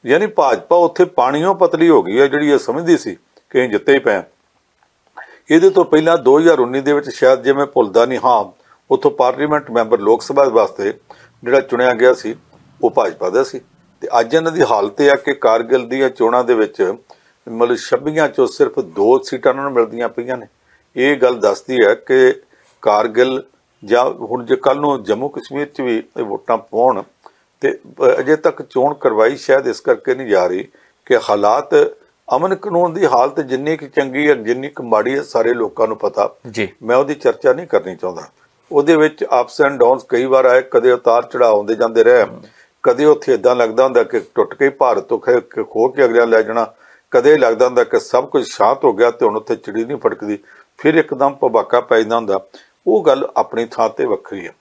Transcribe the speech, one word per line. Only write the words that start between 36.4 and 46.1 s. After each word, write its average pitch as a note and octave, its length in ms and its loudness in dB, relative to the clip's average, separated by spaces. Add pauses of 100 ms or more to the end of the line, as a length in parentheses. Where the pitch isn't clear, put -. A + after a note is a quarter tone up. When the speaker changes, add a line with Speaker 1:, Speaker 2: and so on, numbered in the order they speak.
Speaker 2:
ਜੀ। G#2 180 -6 (140)
Speaker 1:
ਮੈਂ A#2 120 -2
ਉਹਦੀ C#3+ 180 0
ਚਰਚਾ C3 400 0
ਨਹੀਂ E3 140 -6
ਕਰਨੀ F#2 280 -4
ਚਾਹੁੰਦਾ। F#2 340 -12 (420)
ਉਹਦੇ D3+ 240 2
ਵਿੱਚ D3+ 280 0
ups C3+ 460 0
and C#3 80 -6
downs B2 320 2
ਕਈ B2 160 -2
ਵਾਰ C3 200 2
ਆਏ, B2+ 160 4
ਕਦੇ B2+ 300 2
ਉਤਾਰ A#2+ 320 0
ਚੜ੍ਹਾਅ A#2+ 260 0
ਆਉਂਦੇ G#2 260 0
ਜਾਂਦੇ A2+ 280 0
ਰਹੇ। A#2+ 220 6 (580)
ਕਦੇ C3 220 0
ਉੱਥੇ D3 280 2
ਏਦਾਂ B2 220 2
ਲੱਗਦਾ A#2+ 280 0
ਹੁੰਦਾ A#2+ 200 2
ਕਿ A2+ 160 -4
ਟੁੱਟ - 340 -4
ਕੇ C3+ 120 -2
ਹੀ C#3 40 2
ਭਾਰਤ B2 340 0
ਤੋਂ A2+ 160 -4
ਖੇ-, A#2 460 -2
ਖੋ A2+ 220 -2
ਕੇ C3 180 0
ਅਗਲਿਆਂ A#2 220 2